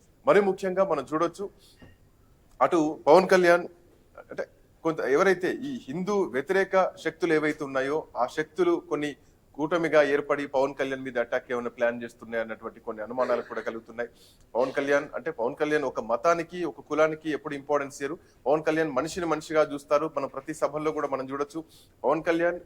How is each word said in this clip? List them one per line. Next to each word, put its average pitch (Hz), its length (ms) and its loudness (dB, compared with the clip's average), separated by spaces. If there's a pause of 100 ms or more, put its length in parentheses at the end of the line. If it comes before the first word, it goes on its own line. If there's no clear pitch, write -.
(280)
మరి 170 140 6
ముఖ్యంగా 190 440 0
మనం 147 280 -2
చూడొచ్చు, 170 360 -2 (1120)
అటు 151 460 2
పవన్ 180 200 10
కళ్యాణ్, 175 400 6 (640)
అంటే - 160 -10 (360)
కొంత 160 160 -2
ఎవరైతే 180 540 2
ఈ 131 340 -8
హిందూ 185 340 -2
వ్యతిరేక 180 680 0 (120)
శక్తులు 160 300 0
ఏవైతే 151 300 0
ఉన్నాయో, 139 440 -4 (100)
ఆ 123 100 0
శక్తులు 170 640 0
కొన్ని 147 260 -4 (380)
కూటమిగా 156 500 2
ఏర్పడి 143 440 0
పవన్ 139 260 0
కళ్యాణ్ 135 280 -4
మీద 127 180 -4
అటాక్ 123 320 -4
ఏమైనా 120 180 -4
ప్లాన్ 120 340 -2
చేస్తున్నాయి 113 400 -8
అన్నటువంటి 110 360 -10
కొన్ని 107 240 -10
అనుమానాలు 123 380 -2
కూడా 113 200 -10
కలుగుతున్నాయి. 117 480 -8 (460)
పవన్ 127 160 0
కళ్యాణ్ 143 440 0
అంటే, 123 160 -6
పవన్ 127 240 -4
కళ్యాణ్ 147 280 0
ఒక 131 160 -4
మతానికి, 170 640 -2
ఒక 143 180 -8
కులానికి 156 480 0
ఎప్పుడు 147 240 -6
ఇంపార్టెన్స్ 139 480 -2
ఇయ్యరు. 143 160 -6 (280)
పవన్ 156 180 2
కళ్యాణ్ 160 280 0
మనిషిని 156 340 -2
మనిషిగా 156 480 0
చూస్తారు. 147 440 0
మనం 139 100 -4
ప్రతి 135 260 -10
సభల్లో 151 380 -2
కూడా 147 160 -4
మనం 131 220 -4
చూడొచ్చు, 143 340 -6 (400)
పవన్ 151 200 2
కళ్యాణ్ 170 420 0